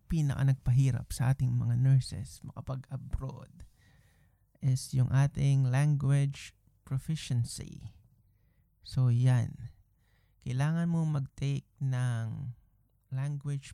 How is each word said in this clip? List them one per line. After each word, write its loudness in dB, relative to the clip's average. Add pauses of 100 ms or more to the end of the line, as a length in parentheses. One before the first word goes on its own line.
(120)
pinaka 0
nagpahirap 2
sa 2
ating 0
mga 0
nurses 2
makapag-abroad, -10 (960)
is 0
yung 2
ating 2
language 2 (320)
proficiency. -4 (880)
So, 0
yan. 2 (720)
Kailangan -2
mo 0
mag-take -4
ng -4 (580)
language -6